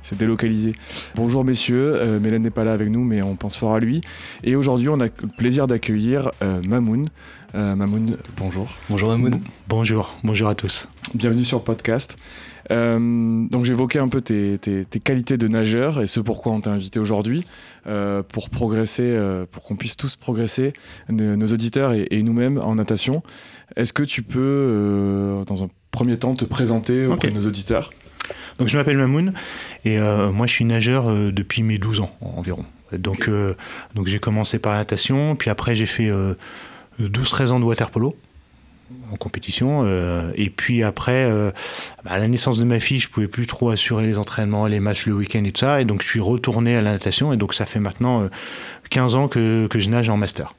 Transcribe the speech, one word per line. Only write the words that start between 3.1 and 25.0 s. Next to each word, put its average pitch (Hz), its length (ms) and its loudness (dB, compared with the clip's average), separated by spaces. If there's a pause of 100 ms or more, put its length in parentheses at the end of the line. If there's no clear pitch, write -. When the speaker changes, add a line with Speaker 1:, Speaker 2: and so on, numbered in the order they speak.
Speaker 1:
on 98 120 -2
pense 101 220 -6
fort 110 180 2
à 110 60 4
lui. 123 220 0 (420)
Et 123 100 4
aujourd'hui, 135 340 4
on 147 120 2
a 117 60 2
le - 300 -6
plaisir 127 300 2
d'accueillir, 120 640 0 (140)
euh, 92 180 0
Mamoun. 113 400 2 (540)
Euh, 101 180 0
Mamoun, 104 360 0 (260)
bonjour. 95 320 -4 (200)
Speaker 2:
Bonjour 104 200 0
Mamoun. 120 220 2
Speaker 3:
Bon-, 95 100 0 (260)
bonjour, 110 560 0
bonjour 107 260 0
à 104 60 2
tous. - 320 -4 (280)
Speaker 1:
Bienvenue 117 300 2
sur 123 140 0
le - 60 -4
podcast. 117 500 -2 (560)
Euh, 117 760 2
donc 123 160 0
j'évoquais 123 340 2
un 135 80 2
peu 127 140 0
tes, 101 380 0
tes, 98 260 -2
tes 107 160 -4
qualités 131 380 0
de 113 100 2
nageur 117 520 2
et 104 60 2
ce 110 140 0
pourquoi 110 320 -2
on 107 80 0
t'a 107 100 -4
invité 101 300 -2
aujourd'hui, 110 440 0 (440)
euh, 101 340 -2
pour - 260 -8
progresser, 110 540 0
euh, 101 480 0
pour - 140 -18
qu'on 104 100 -6
puisse - 220 -6
tous 135 180 -6
progresser, 123 580 -2 (360)
ne-, 107 260 2
nos 107 140 2
auditeurs 117 460 0
et, 104 180 2
et 107 100 2
nous-mêmes 120 400 2
en 110 140 0
natation. 110 480 0 (500)
Est-ce 117 180 0
que 147 120 0
tu 135 180 -4
peux, 113 180 -4
euh, 101 1040 2